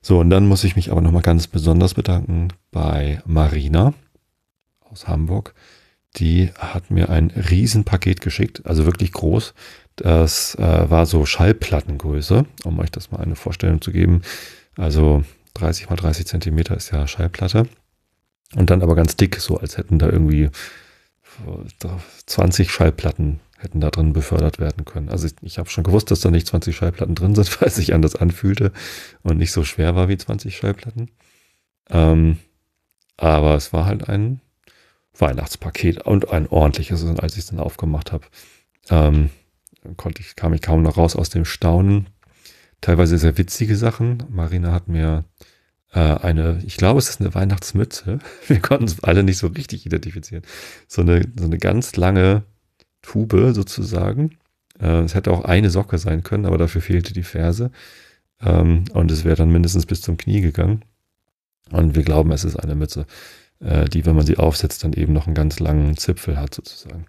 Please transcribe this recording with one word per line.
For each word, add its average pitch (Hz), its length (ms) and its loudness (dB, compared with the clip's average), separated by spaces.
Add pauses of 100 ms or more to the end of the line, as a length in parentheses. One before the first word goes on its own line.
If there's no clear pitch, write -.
So, 90 180 4
und 85 100 6
dann 98 180 6
muss 98 160 4
ich 92 120 0
mich - 160 -2
aber 85 100 2
nochmal 85 220 2
ganz 85 240 2
besonders 85 460 2
bedanken 87 560 -2 (220)
bei 73 540 -2
Marina 78 680 2 (840)
aus - 280 -18
Hamburg. 85 480 -4 (600)
Die 90 420 2
hat - 320 -10
mir 87 200 2
ein 82 220 2
Riesenpaket 92 880 0
geschickt, - 440 -4
also 78 200 2
wirklich 85 260 0
groß. 87 420 -2 (420)
Das, 82 600 2
äh, 82 340 2
war 82 160 4
so 78 200 2
Schallplattengröße, 76 1200 0 (180)
um 82 160 -4
euch 85 120 -4
das - 200 -14
mal - 80 -10
eine 82 160 -4
Vorstellung 85 460 -2
zu 90 100 -8
geben. 87 320 4 (520)
Also 76 480 4 (300)
dreißig 82 360 -4
mal 90 80 -2
dreißig 85 280 -2
Zentimeter 82 520 -2
ist - 140 -10
ja 73 140 -2
Schallplatte. 90 640 -2 (880)
Und 90 140 4
dann 90 120 6
aber 82 140 4
ganz 80 220 2
dick, 95 180 2
so - 220 -4
als - 200 -8
hätten 85 220 0
da 80 100 4
irgendwie 76 400 2 (1800)
zwanzig - 460 2
Schallplatten 78 680 -2 (200)
hätten - 220 -6
da 76 80 0
drin 78 240 0
befördert 78 460 0
werden 73 260 -4
können. - 240 -10
Also 82 180 -4
ich, 78 140 -6
ich - 180 -12
hab 82 100 -10
schon - 140 -4
gewusst, 92 280 2
dass - 100 2
da 95 100 2
nicht 85 160 2
zwanzig 85 280 -2
Schallplatten 85 380 -4
drin 92 220 0
sind, 104 140 4
<laughs> - 120 -8
weil 95 60 4
es - 80 0
sich 92 180 0
anders 80 220 4
anfühlte 95 560 0 (500)
und 82 160 0
nicht 85 140 0
so 85 120 -2
schwer 85 320 -2
war 90 120 2
wie 95 100 0
zwanzig 104 400 -8
Schallplatten. 110 540 -6 (800)
Ähm, 80 500 4 (760)
aber 76 380 4
es - 180 -4
war 85 120 0
halt 104 240 -4
ein 113 300 -2 (760)
Weihnachtspaket 73 880 -2
und - 260 0
ein 78 160 0
ordentliches. 78 560 0
Und 82 180 -2
als 85 140 -6
ich's - 120 -10
dann 82 120 -10
aufgemacht 78 540 -6
hab, - 160 -10 (600)
ähm, 76 400 4 (680)
konnte - 240 -12
ich, - 160 -20
kam 80 160 -2
ich 78 80 -2
kaum 82 200 0
noch 80 140 2
raus 82 220 2
aus - 120 -4
dem 82 140 -2
Staunen. 95 640 0 (720)
Teilweise 85 360 4
sehr 78 200 2
witzige 107 380 -2
Sachen. 117 540 -2
Marina 87 420 -4
hat 87 160 -2
mir, 80 380 -2 (640)
äh, - 80 -2
eine, 82 680 0
ich - 120 -12
glaube, 110 220 4
es 127 100 -2
ist - 120 -8
eine 92 120 -2
Weihnachtsmütze. 95 840 -4 (140)
<laughs> - 140 -20
Wir 107 120 4
konnten 131 260 0
es 87 180 -6
alle 95 200 4
nicht 92 140 2
so 92 100 -4
richtig - 380 -10
identifizieren. 85 580 -8 (440)
So - 140 -4
eine, 85 220 4 (140)
so 87 80 -4
eine 82 120 -2
ganz 95 380 -2
lange 95 480 2 (580)
Tube 113 520 2
sozusagen. 104 840 -4 (420)
Äh, 82 220 2
es 82 140 -2
hätte 95 160 0
auch 85 140 0
eine 95 240 4
Socke 92 280 -2
sein 82 260 -2
können, 101 220 -4
aber 87 120 0
dafür 85 240 0
fehlte 90 320 -2
die 87 100 -6
Ferse. 87 480 -2 (680)
Ähm, 85 520 4
und 82 180 2
es 80 120 -2
wäre 80 120 2
dann 82 160 4
mindestens 85 340 2
bis - 160 -6
zum 87 160 -4
Knie 101 240 -2
gegangen. 90 420 0 (880)
Und - 240 2
wir - 80 2
glauben, 76 280 2
es 76 120 -2
ist 78 120 -4
eine 73 200 -6
Mütze, 73 300 -6 (540)
äh, 78 260 0
die, 73 200 -2
wenn 80 100 4
man 76 100 4
sie 78 120 2
aufsetzt, 80 460 -2
dann 78 100 -2
eben 78 200 0
noch 78 140 0
einen 80 80 -2
ganz 78 240 0
langen 76 380 0
Zipfel - 420 -4
hat 71 140 -6
sozusagen. - 560 -18